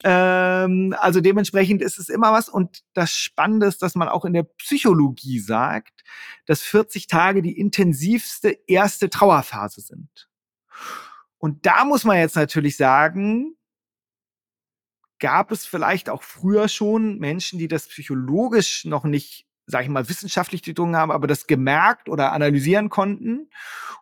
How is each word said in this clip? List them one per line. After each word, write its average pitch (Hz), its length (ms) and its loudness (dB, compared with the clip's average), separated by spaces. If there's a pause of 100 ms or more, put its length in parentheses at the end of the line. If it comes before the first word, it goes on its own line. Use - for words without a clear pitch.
Ähm, 185 920 2
also 180 240 2
dementsprechend 196 580 2
ist 247 180 -6
es 175 120 -14
immer 220 220 2
was. 220 180 2
Und - 320 -4 (100)
das 175 240 -2
Spannende 208 520 0
ist, - 120 -4
dass 180 140 -4
man 170 140 0
auch - 180 -4
in 175 80 -2
der 170 80 2
Psychologie 147 960 0
sagt, 113 680 -4 (400)
dass 156 160 0
vierzig - 460 0
Tage 185 340 2
die 175 180 -4
intensivste 196 920 0 (160)
erste 190 420 2
Trauerphase 131 720 2
sind. - 480 -20 (1080)
Und 151 260 -6
da 185 220 4
muss 285 180 0
man 202 140 4
jetzt 165 180 2
natürlich 147 400 0
sagen, 190 800 2 (1600)
gab 160 340 0
es - 120 -8
vielleicht 175 460 -2
auch - 140 -10
früher 208 440 0
schon 214 500 -2
Menschen, 170 400 -6
die 160 100 -4
das 160 180 -6
psychologisch 151 1000 -2
noch 151 200 -4
nicht, 147 420 -4 (200)
sag 123 180 -4
ich 135 40 -6
mal, 131 200 -4
wissenschaftlich 180 540 -6
durchdrungen 170 340 -2
haben, 156 160 2
aber 143 160 -2
das 143 180 -2
gemerkt 151 640 2
oder 143 240 0
analysieren 147 560 2
konnten 226 600 -4 (540)